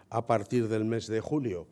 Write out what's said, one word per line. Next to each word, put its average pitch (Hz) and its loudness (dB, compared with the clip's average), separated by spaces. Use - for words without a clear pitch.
a 117 -2
partir 113 2
del 110 0
mes 113 -2
de 110 -2
julio, 110 -2